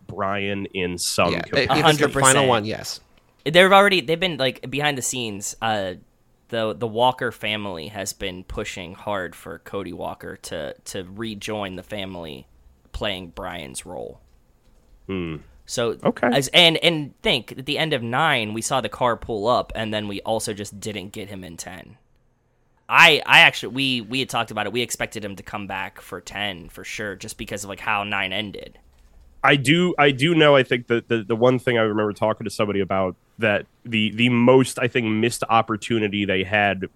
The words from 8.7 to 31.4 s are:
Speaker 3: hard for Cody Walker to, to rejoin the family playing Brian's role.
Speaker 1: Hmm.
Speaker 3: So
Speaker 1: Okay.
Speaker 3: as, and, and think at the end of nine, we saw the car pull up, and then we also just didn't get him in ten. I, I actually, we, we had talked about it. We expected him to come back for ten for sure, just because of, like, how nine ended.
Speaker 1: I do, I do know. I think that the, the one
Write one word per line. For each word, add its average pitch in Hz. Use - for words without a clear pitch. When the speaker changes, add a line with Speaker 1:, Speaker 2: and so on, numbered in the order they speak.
Speaker 3:
hard 95
for 85
Cody 92
Walker 87
to, 78
to 95
rejoin 104
the 87
family 87
playing 95
Brian's 87
role. 69
Speaker 1:
Hmm. 87
Speaker 3:
So 117
Speaker 1:
Okay. -
Speaker 3:
as, 135
and, 165
and 156
think 147
at 131
the 143
end 156
of 123
nine, 120
we 113
saw 131
the 110
car 120
pull 107
up, 110
and 110
then 107
we 98
also 110
just 101
didn't 104
get 98
him 98
in 85
ten. 92
I, 151
I 147
actually, 131
we, 131
we 117
had 123
talked 117
about 104
it. 98
We 123
expected 113
him 98
to 95
come 101
back 95
for -
ten 98
for 95
sure, 104
just 110
because 104
of, 98
like, 98
how 104
nine 98
ended. -
Speaker 1:
I 147
do, 165
I 147
do 139
know. 151
I 131
think 120
that 117
the, 113
the 110
one 123